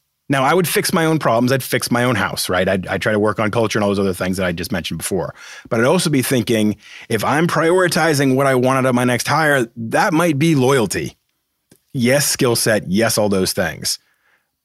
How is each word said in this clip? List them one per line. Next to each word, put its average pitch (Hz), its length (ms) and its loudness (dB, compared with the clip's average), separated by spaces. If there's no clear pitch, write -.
Now, 135 140 0
I 143 100 2
would 175 140 2
fix - 260 -2
my 165 120 2
own 160 140 2
problems. 120 320 2
I'd 131 120 0
fix - 260 -4
my 120 140 2
own 123 120 2
house, 98 340 -4
right? 92 180 0
I'd, 95 200 0
I'd 92 140 -4
try 113 100 0
to 107 80 0
work 104 200 0
on 107 120 0
culture 113 280 0
and 107 40 0
all 101 60 2
those 101 100 0
other 98 140 0
things 92 240 -4
that 95 80 -2
I 90 60 0
just 87 200 -8
mentioned 87 260 -6
before. 80 360 -6
But 117 100 -2
I'd 117 60 2
also 170 240 2
be 139 120 2
thinking, 107 540 0
if 110 140 -2
I'm 143 240 0
prioritizing 160 880 2
what 139 120 2
I 135 80 2
want 127 240 2
out 127 60 2
of 127 100 2
my 123 80 2
next 123 240 0
hire, 147 480 2
that 143 380 -2
might 156 240 2
be 160 180 2
loyalty. 123 600 0
Yes, 131 340 2
skill 123 280 0
set. 107 340 0
Yes, 110 280 0
all 107 120 2
those 95 240 0
things. - 460 -4